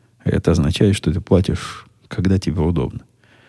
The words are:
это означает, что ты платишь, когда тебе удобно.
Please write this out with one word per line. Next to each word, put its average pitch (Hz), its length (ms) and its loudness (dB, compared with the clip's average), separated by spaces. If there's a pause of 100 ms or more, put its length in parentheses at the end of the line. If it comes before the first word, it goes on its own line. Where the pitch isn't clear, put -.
(240)
это - 280 0
означает, 85 440 2
что - 160 -2
ты - 80 -2
платишь, - 680 -2 (220)
когда 92 300 0
тебе 80 240 -2
удобно. 85 400 -2 (460)